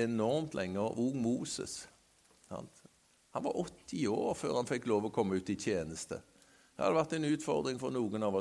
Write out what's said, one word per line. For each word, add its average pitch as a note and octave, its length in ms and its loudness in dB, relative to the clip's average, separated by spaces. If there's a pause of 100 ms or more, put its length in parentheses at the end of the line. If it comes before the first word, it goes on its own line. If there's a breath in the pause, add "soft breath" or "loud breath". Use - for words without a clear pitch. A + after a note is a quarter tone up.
enormt A#2 560 2
lenge, F#2 240 -2
og A#2+ 340 0
Moses, B2 600 -2 (720)
sant? - 340 -10 (520)
Han - 120 -4
var - 160 0
åtti - 480 -6
år - 280 2
før C#3 200 0
han B2 120 0
fikk B2 200 -2
lov G#2+ 180 4
å G2 60 -4
komme F#2+ 240 2
ut F#2 160 -2
i - 40 2
tjeneste. E2 600 -4 (560 soft breath)
Det - 80 -8
hadde E3 160 4
vært D#3+ 200 2
en D#3 120 0
utfordring D3+ 520 0
for C3 120 -2
noen A2 320 0
av G2 160 2